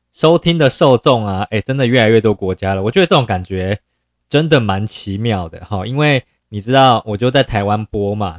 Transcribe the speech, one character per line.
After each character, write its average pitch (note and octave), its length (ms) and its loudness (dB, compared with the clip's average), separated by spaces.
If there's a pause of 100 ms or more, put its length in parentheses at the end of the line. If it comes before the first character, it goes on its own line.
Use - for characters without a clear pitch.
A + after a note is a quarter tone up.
(120)
收 D#3+ 260 2
听 E3+ 200 -2
的 D3 120 4
受 C3+ 280 4
众 A#2+ 280 0
啊， G2 260 -4
诶， G#2+ 100 -2
真 C3+ 160 -6
的 C3 100 0
越 B2 140 2
来 A2 80 4
越 A2+ 100 6
多 G#2+ 140 2
国 F#2+ 200 -4
家 F#2+ 220 -4
了。 F#2+ 80 -4
我 G#2+ 80 -4
觉 - 80 0
得 F3+ 80 4
这 F#3+ 80 2
种 C3+ 100 2
感 F2+ 200 -4
觉 F#2+ 340 -4 (480)
真 D#3 220 0
的 D3 100 4
蛮 G#2 260 -2
奇 G2+ 320 -8
妙 G#2 300 -2
的 - 160 -20
哈， F#2+ 240 -6
因 B2 80 -8
为 D3 300 0 (240)
你 G#2 100 -10
知 A2 140 -4
道 C3 340 4
我 G#2+ 80 -4
就 A#2+ 160 -2
在 C#3 120 2
台 G#2 200 -4
湾 G#2 220 -2
播 G2+ 280 -4
嘛， G2 260 -6